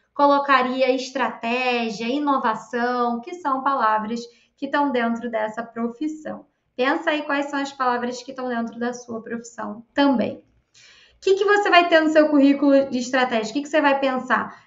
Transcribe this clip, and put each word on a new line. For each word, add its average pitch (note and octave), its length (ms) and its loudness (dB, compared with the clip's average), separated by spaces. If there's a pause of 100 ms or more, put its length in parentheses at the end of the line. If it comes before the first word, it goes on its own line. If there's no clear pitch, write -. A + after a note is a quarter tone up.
(120)
colocaria C4 840 4
estratégia, A#3 1120 -2
inovação, B3 1120 -2
que F4 160 -12
são C4+ 260 -4
palavras A#3 580 0 (360)
que C#4+ 100 -8
estão C#4+ 240 0
dentro A#3 400 -2
dessa G#3+ 320 -4
profissão. A#3 840 -8 (300)
Pensa D#4 340 0
aí D4+ 120 -2
quais C#4+ 240 -2
são C#4+ 120 -6
as C#4 140 -6
palavras B3 500 -2
que C4 100 -14
estão B3+ 160 -8
dentro A#3 300 -6
da A#3+ 140 -4
sua A3+ 300 -10
profissão A3 600 -12 (120)
também. C#4 420 2
O - 880 -20
que G4 120 4
que G4+ 100 -2
você G4+ 240 2
vai E4+ 180 6
ter D#4+ 120 6
no D#4 100 2
seu D4+ 180 6
currículo C#4 600 4
de A#3+ 80 -4
estratégia? A#3+ 520 -2
O - 40 -16
que C#4+ 80 -4
que - 60 -10
você D#4 120 2
vai C#4 180 2
pensar? B3+ 560 -2 (120)